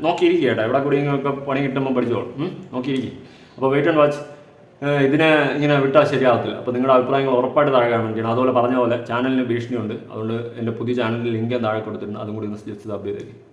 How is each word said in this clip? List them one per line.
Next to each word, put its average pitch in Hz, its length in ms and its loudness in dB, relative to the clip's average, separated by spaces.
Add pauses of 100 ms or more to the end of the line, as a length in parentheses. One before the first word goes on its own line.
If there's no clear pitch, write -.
നോക്കിയിരിക്കുക 170 440 2
കേട്ടോ, 110 160 0
എവിടെ 131 180 2
കൂടി 143 160 2
ഇങ്ങനെയൊക്കെ 139 320 0 (160)
പണി 139 180 0
കിട്ടുമ്പോൾ 135 320 -2
പഠിച്ചോളും. 117 320 -2 (120)
ഉം. 180 80 -4 (240)
നോക്കിയിരിക്കും. 127 400 -4 (420)
അപ്പോൾ 131 180 0
wait 151 160 2
and 156 120 4
watch. 147 160 2 (680)
ഏ, 143 40 -2 (200)
ഇതിനെ 156 200 4 (280)
ഇങ്ങനെ 147 180 2 (100)
വിട്ടാൽ 135 280 6
ശരിയാകത്തില്ല. 117 480 2
അപ്പോൾ 123 160 -4
നിങ്ങളുടെ 131 220 4
അഭിപ്രായങ്ങൾ 135 420 2
ഉറപ്പായിട്ട് 135 360 2
താഴെ 120 160 4
കമന്റ് 110 220 0
ചെയ്യണം. 113 200 -2
അതുപോലെ 127 260 2
പറഞ്ഞ 123 220 2
പോലെ 117 160 2 (120)
ചാനലിന് 127 400 0
ഭീഷണിയുണ്ട്, 117 460 -4 (160)
അതുകൊണ്ട് 110 240 -4 (240)
എൻ്റെ 113 200 -4
പുതിയ 120 200 -2
ചാനലിൻ്റെ 117 360 -2
ലിങ്ക് 117 180 -4
ഞാൻ 117 140 -2
താഴെ 107 200 -2
കൊടുത്തിട്ടുണ്ട്, 107 360 -8
അതും 104 140 -8
കൂടി 107 120 -8
ഒന്ന് 104 100 -10 (100)
just 104 220 -14
സബ് 98 160 -8
ചെയ്തേക്ക്. - 280 -10 (160)